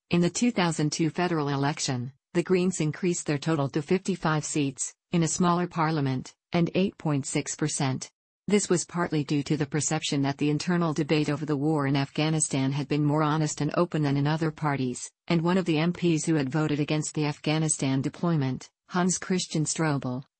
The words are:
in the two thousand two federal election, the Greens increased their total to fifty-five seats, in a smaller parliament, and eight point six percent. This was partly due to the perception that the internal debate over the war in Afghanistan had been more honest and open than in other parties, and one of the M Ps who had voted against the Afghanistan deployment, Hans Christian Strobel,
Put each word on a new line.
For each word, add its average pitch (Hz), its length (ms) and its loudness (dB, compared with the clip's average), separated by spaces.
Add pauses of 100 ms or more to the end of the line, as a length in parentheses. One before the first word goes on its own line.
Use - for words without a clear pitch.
(120)
in 175 100 4
the 175 80 4
two 240 220 0
thousand 165 400 0
two 165 180 0
federal 165 400 0
election, 139 640 -2 (240)
the 175 80 2
Greens 180 380 0
increased 175 440 0
their 147 140 -2
total 147 300 0
to 160 120 -2
fifty-five 180 640 0
seats, - 480 -2 (180)
in 170 120 2
a 160 40 2
smaller 175 380 2
parliament, 156 720 -2 (160)
and 170 240 2
eight 190 240 0
point 147 260 0
six - 300 -4
percent. 139 560 -2 (360)
This 196 220 2
was 175 160 2
partly 170 380 -2
due 143 200 0
to 156 120 0
the 147 100 0
perception 151 580 -2
that 139 140 -2
the 147 120 0
internal 165 440 0
debate 151 360 0
over 147 160 -2
the 147 100 0
war 143 320 2
in 139 80 2
Afghanistan 147 760 0
had 143 160 -2
been 147 180 2
more 151 180 4
honest 151 380 0
and 147 160 0
open 170 240 0
than 139 160 2
in 143 100 2
other 156 240 0
parties, 131 580 -4 (180)
and 170 140 2
one 175 160 2
of 180 80 0
the 160 120 2
M 170 160 2
Ps 170 320 0
who 160 100 2
had 139 140 0
voted 151 300 0
against 151 340 -2
the 151 120 0
Afghanistan 151 760 0
deployment, 143 680 -2 (200)
Hans 180 280 0
Christian 175 460 -2
Strobel, 139 600 -2 (160)